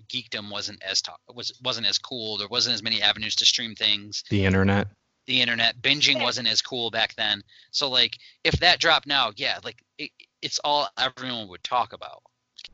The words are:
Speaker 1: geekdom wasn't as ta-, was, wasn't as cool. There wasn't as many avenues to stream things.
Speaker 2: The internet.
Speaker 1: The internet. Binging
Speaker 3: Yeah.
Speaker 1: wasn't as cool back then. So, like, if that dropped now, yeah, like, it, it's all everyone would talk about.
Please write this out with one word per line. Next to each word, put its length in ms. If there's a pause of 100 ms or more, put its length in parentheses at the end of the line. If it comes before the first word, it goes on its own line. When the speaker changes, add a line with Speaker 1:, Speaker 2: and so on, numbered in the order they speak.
(100)
Speaker 1:
geekdom 400
wasn't 320
as 180
ta-, 160 (180)
was, 300
wasn't 220
as 120
cool. 380
There 100
wasn't 280
as 80
many 180
avenues 360
to 100
stream 280
things. 540
Speaker 2:
The 160
internet. 440 (380)
Speaker 1:
The 140
internet. 400
Binging 360
Speaker 3:
Yeah. 80
Speaker 1:
wasn't 240
as 120
cool 300
back 240
then. 280 (280)
So, 180
like, 300 (260)
if 160
that 200
dropped 260
now, 300
yeah, 280
like, 180 (140)
it, 140 (300)
it's 200
all 280 (100)
everyone 500
would 160
talk 300
about. 280 (520)